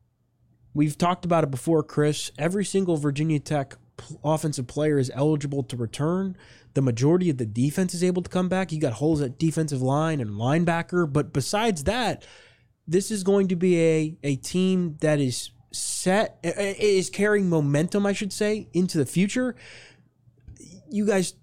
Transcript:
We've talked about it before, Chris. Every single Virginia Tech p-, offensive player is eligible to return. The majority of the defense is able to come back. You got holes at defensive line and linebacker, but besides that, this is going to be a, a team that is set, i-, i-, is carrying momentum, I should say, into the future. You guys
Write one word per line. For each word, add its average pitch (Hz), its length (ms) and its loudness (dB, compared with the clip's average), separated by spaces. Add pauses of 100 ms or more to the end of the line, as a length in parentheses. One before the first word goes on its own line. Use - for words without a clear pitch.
(760)
We've 147 220 0
talked 175 280 0
about 170 180 2
it 139 80 -2
before, 156 320 2
Chris. 151 540 0
Every 180 280 -2
single 180 320 0
Virginia 147 420 0
Tech 139 360 -4 (220)
p-, - 260 -16
offensive 151 440 -2
player 151 300 0
is 131 160 0
eligible 143 500 0
to 123 140 -10
return. 175 580 -2 (380)
The 139 80 2
majority 139 480 2
of 135 80 0
the 120 80 -2
defense 143 480 0
is 175 100 -4
able 180 200 0
to - 80 -12
come 185 180 0
back. 185 220 -2
You 156 80 -4
got 143 140 0
holes 147 280 2
at 127 160 -6
defensive 151 460 0
line 151 360 0
and 107 120 -4
linebacker, 165 840 0
but 147 180 0
besides 190 520 -2
that, 202 420 -2 (640)
this 185 240 0
is 202 120 -4
going 196 260 2
to 185 60 0
be 175 240 2
a, 160 440 2
a 143 140 0
team 180 640 0
that 151 180 2
is 131 320 -2 (200)
set, - 720 -2
i-, 165 40 -2
i-, 196 320 -2
is 190 320 2
carrying 202 360 2
momentum, 160 600 2
I 202 60 2
should 196 200 -6
say, 214 400 -2
into 180 240 2
the 139 80 2
future. 226 500 0 (1300)
You 208 160 -2
guys 196 380 0